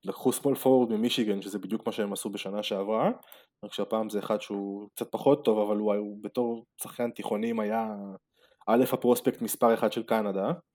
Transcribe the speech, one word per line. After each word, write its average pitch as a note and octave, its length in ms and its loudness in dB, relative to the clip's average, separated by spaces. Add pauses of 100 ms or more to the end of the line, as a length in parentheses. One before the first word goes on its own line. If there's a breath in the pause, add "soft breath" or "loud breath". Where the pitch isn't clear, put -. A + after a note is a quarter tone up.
לקחו G2 240 0
small - 340 0
forward B2+ 260 6
ממישיגן, G#2+ 520 0
שזה G2+ 180 -8
בדיוק F#2+ 260 -4
מה A2+ 60 0
שהם G2+ 220 -2
עשו G#2 160 -6
בשנה G2+ 340 -6
שעברה, A2 480 2 (540 loud breath)
רק - 80 -12
שהפעם G#2+ 360 -2
זה G#2 100 -4
אחד A2 220 -2
שהוא G2+ 540 -6
קצת - 160 -8
פחות C#3 340 2
טוב, G#2+ 140 4
אבל G#2 180 2
הוא, G#2 160 2
הוא G#2 280 -4
בתור A#2 440 -4 (160)
שחקן A#2+ 300 -6
תיכונים A2 480 -4
היה, G#3 360 -2 (720 soft breath)
א', A#2 160 6 (100)
הפרוספקט B2 480 2
מספר A2+ 320 4
אחד A2 180 2
של A2+ 120 -4
קנדה G#2 480 0 (240)